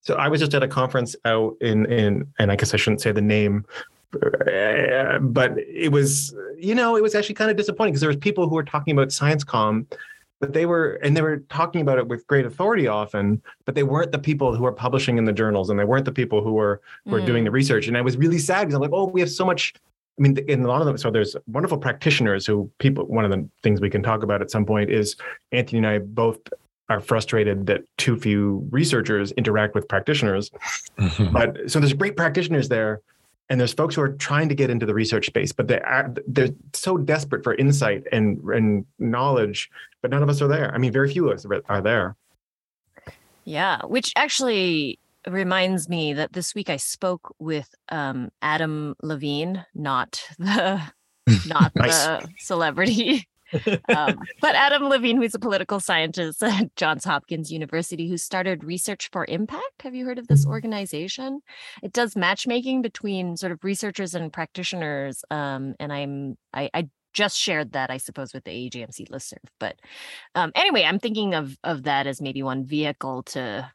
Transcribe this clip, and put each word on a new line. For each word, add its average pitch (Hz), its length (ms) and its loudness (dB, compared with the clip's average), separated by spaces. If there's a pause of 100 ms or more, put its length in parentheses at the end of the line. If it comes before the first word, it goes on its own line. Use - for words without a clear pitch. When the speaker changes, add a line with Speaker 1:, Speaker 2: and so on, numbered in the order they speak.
Speaker 1:
So - 120 -2
I 143 140 2
was 151 120 2
just 147 140 2
at 135 80 4
a 131 60 0
conference 131 560 0
out 113 360 2
in, 107 320 4
in, 104 460 2
and 104 140 4
I 101 40 2
guess - 160 0
I 107 60 2
shouldn't 107 240 0
say 110 100 0
the 104 80 2
name, 104 460 2 (480)
uh, 127 1040 2
but 127 400 2
it 165 340 -2
was, 139 420 2 (220)
you 185 180 -2
know, 233 220 4
it 214 60 4
was 214 120 2
actually 208 200 0
kind 220 160 2
of 208 60 2
disappointing 208 380 0
'cause 135 60 2
there 156 80 2
was 147 80 2
people 185 320 0
who 156 60 0
were 160 80 0
talking 147 300 -2
about 139 200 4
science 147 320 2
comm, 110 400 0 (560)
but 139 120 -4
they 160 140 2
were, 165 360 2
and 143 140 4
they 165 60 4
were 156 160 0 (120)
talking 165 320 0
about 139 160 4
it 123 100 0
with 120 180 -8
great 139 200 4
authority 185 400 0
often, 107 560 0 (240)
but 135 80 -4
they 143 80 2
weren't 156 300 0
the 147 60 -2
people 143 360 2
who 117 80 0
were 123 100 2
publishing 123 460 0
in 113 60 4
the 110 80 4
journals, 101 360 2
and 101 100 2
they 101 60 4
weren't 127 220 2
the 139 60 -4
people 123 300 0
who 110 100 0
were, 104 280 2 (240)
who 214 80 -8
were 113 140 2
doing 117 180 2
the 107 60 2
Speaker 2:
Mm. 110 40 -4
Speaker 1:
research. 127 340 2
And 120 80 0
I 120 40 2
was 123 160 0
really 165 220 4
sad 185 280 2
'cause 147 80 0
I'm 135 60 2
like, 143 120 0
"Oh, 190 140 2
we 185 140 0
have 175 100 2
so - 140 -2
much." - 300 0 (440)
I 143 40 6
mean, 139 160 6 (100)
in 127 160 2
a 120 40 2
lot 127 120 2
of 160 60 2
them, 139 100 0
so - 140 0
there's 107 260 2 (100)
wonderful 147 320 0
practitioners 123 680 2
who 104 320 2
people, 139 260 4
one 110 200 0
of 101 60 2
the 95 160 0 (160)
things 104 180 4
we 98 100 2
can 101 120 0
talk 110 220 0
about 101 180 0
at - 80 -6
some 107 140 2
point 104 260 2
is 104 260 0 (360)
Anthony 120 260 0
and 110 80 4
I 107 120 2
both 110 400 0 (500)
are 107 120 2
frustrated 104 680 0
that 98 180 0 (140)
too 120 200 2
few 101 520 0
researchers 110 640 0
interact 107 420 0
with 104 120 0
practitioners. 104 640 0 (480)
Speaker 3:
Mm-hmm. 92 340 2
Speaker 1:
But - 380 0
so - 80 2
there's 143 140 4
great 196 240 0
practitioners 160 520 0
there, 110 320 0 (480)
and 127 120 2
there's 123 140 2
folks 156 200 0
who 160 60 0
are 139 140 2
trying 143 340 0
to 143 80 2
get 139 140 2
into 113 160 0
the 104 80 0
research 110 320 0
space, 98 260 -2
but - 160 -2
they 120 120 2
are, 127 320 0 (140)
they're 131 220 2 (240)
so 185 240 -2
desperate 147 480 -2
for 117 100 0
insight 131 560 2
and, 107 380 2
and 107 380 2 (120)
knowledge, 120 720 0 (320)
but 170 80 -2
none 143 140 2
of 143 60 2
us 143 120 2
are 143 60 4
there. 143 260 0
I - 40 0
mean, 127 120 2
very 135 220 2
few 165 160 2
of 107 60 2
us - 120 -10 (220)
are 101 140 0
there. 104 340 0 (1300)
Speaker 2:
Yeah, 160 420 0
which - 300 -2
actually 190 840 0 (280)
reminds 185 640 0
me 156 240 -2
that 151 180 -4
this 180 220 -6
week 202 160 -6
I 147 80 -2
spoke - 600 -6
with, 156 360 -6 (160)
um, 135 400 -6 (100)
Adam 151 640 -2
Levine, 156 600 -6 (100)
not 139 480 -4 (160)
the, 190 420 0 (460)
Speaker 1:
<laughs> 101 200 6
Speaker 2:
not 156 300 2
Speaker 1:
Nice. 156 300 4
Speaker 2:
the 160 220 -4 (100)
celebrity, 190 880 0 (220)
<laughs> - 380 -2
um, 190 320 2 (220)
but 311 120 4
Adam 285 360 4
Levine, 247 260 2
who's 233 180 0
a - 40 -6
political 196 420 -2
scientist 165 600 -2
at 214 340 0
Johns 156 280 -2
Hopkins 156 460 -4
University, 160 580 -6
who 180 100 -4
started 185 440 -4
Research 180 480 -8
for 180 160 -4
Impact. 294 560 -6
Have 254 120 -12
you 254 100 -8
heard 247 140 -8
of 240 100 -16
this 240 140 6
Speaker 1:
Mm-hmm. 233 80 -2
Speaker 2:
organization? 220 880 -8 (420)
It 190 120 -12
does 240 200 -2
matchmaking 240 680 -2
between 190 560 -6
sort 185 140 -6
of 165 120 -12
researchers 190 500 -6
and 165 180 -6
practitioners, 156 1000 -8
um, 139 500 -6
and 147 120 -8
I'm, 139 440 -8 (160)
I, 139 220 -6
I 160 140 -4 (260)
just 208 240 0
shared 151 340 -4
that, 131 180 -4
I 131 60 -8
suppose, 131 380 -12
with 131 100 -14
the - 60 -14
A 120 180 -10
J 120 140 -14
M 113 100 -16
C - 140 -16
listserv. - 320 -16 (200)
But, - 180 -8 (580)
um, 165 200 0
anyway, 311 300 4
I'm 170 140 2
thinking 208 360 -2
of, 139 300 -4
of 151 200 -4
that 139 220 0
as 135 140 -6
maybe 135 220 -6
one 135 220 -4
vehicle 139 600 -6
to 127 500 -8